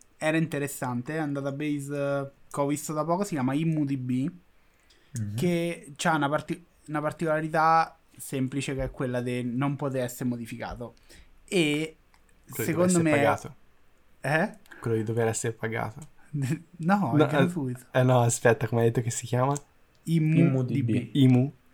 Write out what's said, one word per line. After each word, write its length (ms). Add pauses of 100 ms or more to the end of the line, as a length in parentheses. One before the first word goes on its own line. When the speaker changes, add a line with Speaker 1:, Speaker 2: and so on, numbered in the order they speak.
(220)
Speaker 1:
era 140
interessante, 800
è 60
un 100
database, 640
eh, 340 (200)
che 100
ho 60
visto 260
da 140
poco, 180
si 60
chiama 240
ImmuDB, 760 (880)
Speaker 2:
Mhm. 160
Speaker 1:
che 640
c'ha 180
una 140
parti-, 340 (260)
una 120
particolarità 1000 (160)
semplice 600
che 100
è 60
quella 320
di 200
non 340
poter 280
essere 240
modificato. 640 (540)
E 480 (540)
Speaker 3:
Quello 200
Speaker 1:
secondo 280
Speaker 3:
deve 0
essere 40
Speaker 1:
me 140
Speaker 3:
pagato. 380 (640)
Speaker 1:
Eh? 380 (200)
Speaker 3:
Quello 200
di 60
dover 240
essere 260
pagato. 460 (320)
Speaker 1:
<laughs> 440
No, 380
Speaker 3:
No, 100
Speaker 1:
è 20
gratuito. 540 (100)
Speaker 3:
eh, 100
eh, 20
no, 180
aspetta, 480
come 140
hai 60
detto 120
che 100
si 140
chiama? 300 (480)
Speaker 1:
ImmuDB. 680
Speaker 2:
ImmuDB. 460
Speaker 3:
Imu? 360 (220)